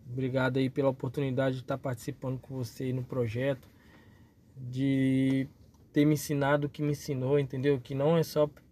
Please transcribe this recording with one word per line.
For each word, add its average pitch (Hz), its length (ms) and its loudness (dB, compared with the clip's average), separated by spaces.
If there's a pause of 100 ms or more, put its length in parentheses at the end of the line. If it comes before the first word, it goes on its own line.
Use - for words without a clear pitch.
Obrigado 127 500 0
aí 131 120 2
pela 135 200 0
oportunidade 131 640 -2
de 127 80 -10
tá 139 120 -4
participando 131 640 -6
com 127 160 -14
você 131 300 -8
aí 127 100 -2
no 127 100 -4
projeto, 127 640 -2 (880)
de 135 920 2 (440)
ter 147 140 6
me 151 80 6
ensinado 143 540 0
o - 20 -4
que 151 140 -6
me 147 80 0
ensinou, 143 480 0
entendeu? 135 400 0
Que 135 160 -8
não 147 200 2
é 165 60 4
só 151 260 2 (240)